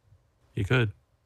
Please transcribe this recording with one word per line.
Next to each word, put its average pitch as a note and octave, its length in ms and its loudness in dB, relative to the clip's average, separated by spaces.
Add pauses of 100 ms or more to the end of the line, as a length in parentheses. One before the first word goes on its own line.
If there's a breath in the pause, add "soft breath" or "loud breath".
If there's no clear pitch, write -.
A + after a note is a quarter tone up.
(560)
He G#2+ 80 -4
could. A#2 280 0 (340)